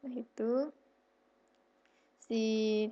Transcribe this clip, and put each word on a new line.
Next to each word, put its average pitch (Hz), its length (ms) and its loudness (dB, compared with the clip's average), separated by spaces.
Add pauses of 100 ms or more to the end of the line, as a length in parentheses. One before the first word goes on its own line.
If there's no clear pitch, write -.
Nah, 247 80 -10
itu 240 560 -2 (1500)
si 226 200 0 (480)